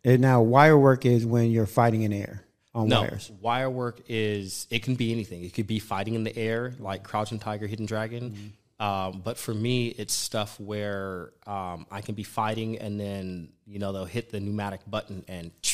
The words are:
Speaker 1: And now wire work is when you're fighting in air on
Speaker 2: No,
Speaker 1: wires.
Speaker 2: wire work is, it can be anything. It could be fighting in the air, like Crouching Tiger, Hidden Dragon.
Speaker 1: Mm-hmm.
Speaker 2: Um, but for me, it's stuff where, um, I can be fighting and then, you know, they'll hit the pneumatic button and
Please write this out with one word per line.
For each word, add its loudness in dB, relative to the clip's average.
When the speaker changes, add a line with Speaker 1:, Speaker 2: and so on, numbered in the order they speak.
Speaker 1:
And 8
now 8
wire 8
work 6
is 6
when 4
you're 4
fighting 4
in 0
air -8
on 0
Speaker 2:
No, 6
Speaker 1:
wires. -6
Speaker 2:
wire -2
work -6
is, -4
it -2
can 0
be 0
anything. -6
It -12
could -4
be -2
fighting -4
in -2
the -6
air, -4
like -8
Crouching -6
Tiger, -8
Hidden -6
Dragon. -6
Speaker 1:
Mm-hmm. -14
Speaker 2:
Um, -4
but -6
for -6
me, 0
it's -8
stuff -6
where, -6
um, -8
I -10
can -8
be -8
fighting -4
and -6
then, -8
you -14
know, -4
they'll -6
hit -8
the -6
pneumatic -6
button -8
and -12